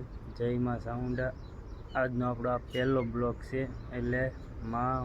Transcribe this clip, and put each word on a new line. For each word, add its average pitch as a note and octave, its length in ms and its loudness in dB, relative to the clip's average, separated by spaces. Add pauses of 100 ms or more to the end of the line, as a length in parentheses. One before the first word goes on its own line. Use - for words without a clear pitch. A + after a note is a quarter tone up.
(320)
જય A#2+ 240 -2
માં B2 240 2
ચામુંડા. B2 520 -2 (640)
આજનો B2+ 300 2
આપણો B2 240 0
આ B2 160 2
પહેલો C3 420 4
બ્લોગ A#2 360 2
છે, C3+ 200 -2 (260)
એટલે B2 340 2 (420)
માં A#2+ 420 2